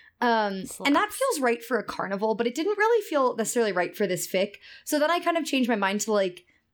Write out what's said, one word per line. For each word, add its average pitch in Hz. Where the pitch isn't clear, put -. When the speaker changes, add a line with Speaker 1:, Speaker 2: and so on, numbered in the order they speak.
Speaker 1:
Um, 214
and 285
that 403
Speaker 2:
Slaps. -
Speaker 1:
feels 494
right 240
for 247
a 202
carnival, 202
but 226
it 240
didn't 370
really 440
feel 262
necessarily 220
right 175
for 214
this 175
fic. 196
So 302
then 302
I 339
kind 339
of 311
changed 262
my 233
mind 196
to, 220
like, 190